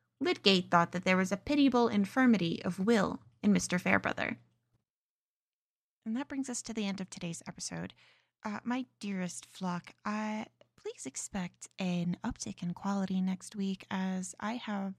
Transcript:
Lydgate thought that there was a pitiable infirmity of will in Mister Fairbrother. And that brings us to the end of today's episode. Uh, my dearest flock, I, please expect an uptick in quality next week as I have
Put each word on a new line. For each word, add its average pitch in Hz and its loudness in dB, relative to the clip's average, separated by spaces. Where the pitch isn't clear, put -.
Lydgate 196 4
thought 170 6
that 180 -4
there 185 4
was 185 2
a 202 0
pitiable 247 4
infirmity 208 4
of 175 -4
will 196 4
in 202 4
Mister 180 2
Fairbrother. - 0
And 220 -2
that 285 -4
brings 269 -4
us 240 -6
to - -8
the 220 -2
end 196 -4
of 185 -8
today's - -8
episode. - -8
Uh, 208 -6
my 247 -4
dearest 185 -6
flock, 180 -8
I, 214 -4
please - -12
expect - -8
an 175 0
uptick - -8
in 175 -4
quality 190 -2
next 185 -4
week 196 -4
as 190 -4
I 208 -6
have 202 -6